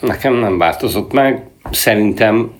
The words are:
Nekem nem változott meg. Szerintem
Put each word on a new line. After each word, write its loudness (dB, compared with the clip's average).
Nekem -2
nem 0
változott -2
meg. 2
Szerintem 2